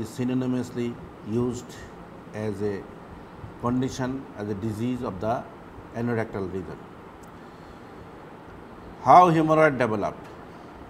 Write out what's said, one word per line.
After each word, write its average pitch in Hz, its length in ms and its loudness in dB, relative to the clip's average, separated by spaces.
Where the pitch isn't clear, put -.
is 107 80 -4
synonymously 123 840 0
used 117 380 0
as 107 260 -2
a 101 200 -2
condition, 127 640 0
as 104 120 -4
a 107 60 0
disease 113 500 -2
of 95 160 -4
the 110 200 0
anorectal 113 580 -2
region. 80 240 -6
How 175 260 12
hemorrhoid 156 480 6
developed? 107 480 0